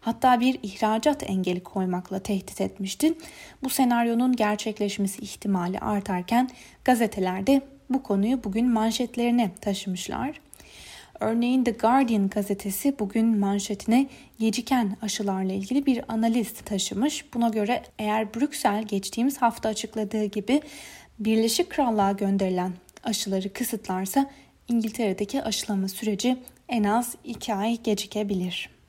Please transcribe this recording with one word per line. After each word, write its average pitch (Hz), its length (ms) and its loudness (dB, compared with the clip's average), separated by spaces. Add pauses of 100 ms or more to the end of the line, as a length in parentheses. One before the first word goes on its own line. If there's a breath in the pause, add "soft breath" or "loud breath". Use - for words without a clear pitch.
hatta 233 400 4
bir 262 220 2
ihracat 220 680 0
engeli 180 320 0
koymakla 185 560 -4
tehdit 196 420 -4
etmişti. 190 540 0 (480 loud breath)
Bu 262 80 -4
senaryonun 240 640 4
gerçekleşmesi 208 880 -2
ihtimali 190 560 -2
artarken 202 720 0 (340 loud breath)
gazetelerde 208 760 2 (300)
bu 262 120 0
konuyu 214 420 2
bugün 226 260 2
manşetlerine 233 800 2 (100)
taşımışlar. 202 800 -4 (800 loud breath)
Örneğin 240 440 2
The 240 60 2
Guardian 226 580 4
gazetesi 202 720 -2
bugün 220 400 2
manşetine 202 720 2 (300 loud breath)
geciken 226 640 0
aşılarla 190 500 -2
ilgili 220 340 0
bir 233 220 2
analiz 226 440 2
taşımış. 208 840 -2
Buna 233 140 2
göre 220 340 0 (160)
eğer 214 360 -2
Brüksel 226 480 -2
geçtiğimiz 226 600 -2
hafta 226 260 0
açıkladığı 214 560 -4
gibi 208 360 0 (580 loud breath)
Birleşik 226 520 2
Krallığa 214 420 2
gönderilen 190 600 0 (320)
aşıları 190 480 -2
kısıtlarsa 226 800 -2 (380 loud breath)
İngiltere'deki 220 720 0
aşılama 196 460 -2
süreci 220 480 0 (320 loud breath)
en 220 160 2
az 226 300 0 (100)
iki 226 300 -6
ay 226 280 -2
gecikebilir. 202 880 -2 (180)